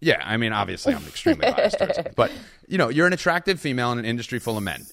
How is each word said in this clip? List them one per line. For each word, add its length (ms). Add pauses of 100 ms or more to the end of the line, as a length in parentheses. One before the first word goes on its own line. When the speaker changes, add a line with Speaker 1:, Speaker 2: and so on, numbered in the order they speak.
Speaker 1:
Yeah, 200
I 140
mean, 160
obviously, 400
I'm 140
extremely 440
biased 280
towards 180
it. 160
Speaker 2:
<laughs> 40
Speaker 1:
But, 140 (380)
you 80
know, 140
you're 160
an 80
attractive 440
female 340
in 60
an 60
industry 360
full 180
of 40
men. 300